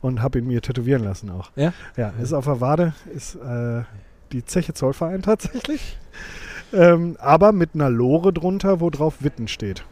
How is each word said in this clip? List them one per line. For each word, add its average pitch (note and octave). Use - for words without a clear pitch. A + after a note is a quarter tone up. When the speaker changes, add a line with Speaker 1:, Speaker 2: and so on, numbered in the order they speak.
Speaker 1:
Und B2+
hab C3+
ihn B2
mir A#2+
tätowieren B2+
lassen G2
auch. F#2
Speaker 2:
Ja? D#3
Speaker 1:
Ja, G#2+
Speaker 2:
Ja. A#2
Speaker 1:
ist B2+
auf C#3
der C#3
Wade, D#3
ist, -
äh, A#2+
die B2
Zeche -
Zollverein E3
tatsächlich. -
Ähm, E3+
aber E3
mit E3+
einer C#3+
Lore C#3+
drunter, F#3
wo E3+
drauf D3+
Witten C3
steht. G2+